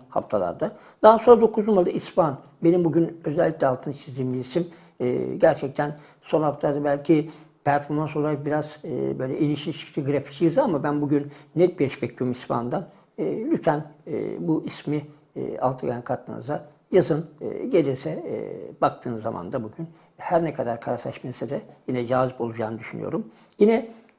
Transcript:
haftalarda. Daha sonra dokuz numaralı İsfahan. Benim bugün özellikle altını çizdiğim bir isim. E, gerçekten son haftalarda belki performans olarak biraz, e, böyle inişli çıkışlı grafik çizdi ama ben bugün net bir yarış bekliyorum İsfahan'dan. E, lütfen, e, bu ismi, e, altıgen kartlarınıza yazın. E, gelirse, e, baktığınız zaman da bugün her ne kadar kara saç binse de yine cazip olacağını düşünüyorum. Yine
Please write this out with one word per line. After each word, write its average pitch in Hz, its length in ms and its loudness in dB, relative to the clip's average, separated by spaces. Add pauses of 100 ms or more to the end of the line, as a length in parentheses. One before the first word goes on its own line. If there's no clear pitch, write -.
haftalarda. 104 680 -2 (260)
Daha 220 160 10
sonra 233 220 8
dokuz 220 280 2
numaralı 185 220 4
İsfahan. 160 480 0 (260)
Benim 175 200 6
bugün 165 400 0
özellikle 160 420 0
altını 131 280 -2
çizdiğim 127 400 -6
bir 127 40 -4
isim. 170 280 -4 (340)
E, 127 360 -2
gerçekten 147 600 2 (260)
son 156 200 2
haftalarda 147 420 0
belki 147 460 2 (340)
performans 147 520 0
olarak 147 300 -2
biraz, 151 380 -4
e, 135 340 -2
böyle 131 200 -4
inişli 147 340 0
çıkışlı - 320 -8
grafik 139 280 -2
çizdi 165 280 2
ama 165 220 2
ben 147 180 0
bugün 143 300 0 (260)
net 180 220 4
bir 147 60 2
yarış - 180 -4
bekliyorum 123 300 -4
İsfahan'dan. 123 560 -4 (300)
E, 180 60 -2 (260)
lütfen, 151 340 0 (220)
e, 107 420 -6
bu 156 180 0
ismi, 147 400 -6 (300)
e, 131 220 -6
altıgen 127 440 -4
kartlarınıza 117 680 -8 (240)
yazın. 170 340 2 (140)
E, - 260 -8
gelirse, 156 440 0
e, 107 720 -8
baktığınız 120 420 -2
zaman 98 300 -6
da 120 120 -4
bugün 165 220 -10 (300)
her 170 280 0
ne 151 80 -2
kadar 117 280 -4
kara 123 180 -4
saç - 260 -10
binse 123 260 -8
de 175 100 -6 (280)
yine 123 180 -2
cazip 127 340 0
olacağını 110 380 -4
düşünüyorum. 113 480 -6 (320)
Yine 226 300 4 (300)